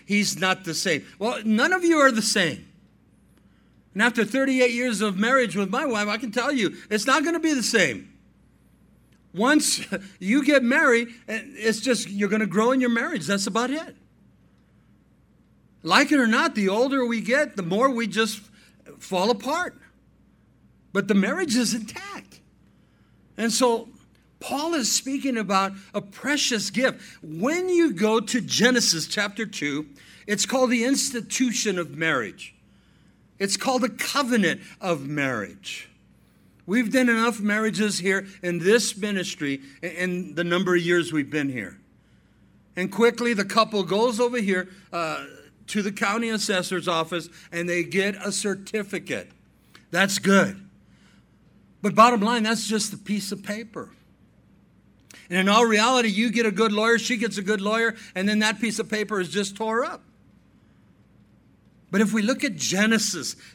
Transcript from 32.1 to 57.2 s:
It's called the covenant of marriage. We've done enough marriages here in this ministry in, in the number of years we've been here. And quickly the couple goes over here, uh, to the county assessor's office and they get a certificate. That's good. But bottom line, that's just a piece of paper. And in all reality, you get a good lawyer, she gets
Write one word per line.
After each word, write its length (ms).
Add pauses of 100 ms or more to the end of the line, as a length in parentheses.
It's 180
called 260
the 80
covenant 680 (200)
of 260
marriage. 840 (760)
We've 240
done 200
enough 300
marriages 580
here 280 (160)
in 160
this 380
ministry 640 (220)
in, 80
in 440
the 100
number 300
of 60
years 320
we've 160
been 220
here. 280 (960)
And 160
quickly 440
the 100
couple 380
goes 360
over 200
here, 320 (200)
uh, 360 (400)
to 140
the 120
county 360
assessor's 580
office 440 (200)
and 160
they 160
get 340
a 140
certificate. 1000 (600)
That's 280
good. 440 (1200)
But 140
bottom 260
line, 220
that's 260
just 240
a 60
piece 340
of 100
paper. 480 (1400)
And 80
in 100
all 160
reality, 440
you 220
get 140
a 60
good 200
lawyer, 280
she 180
gets 220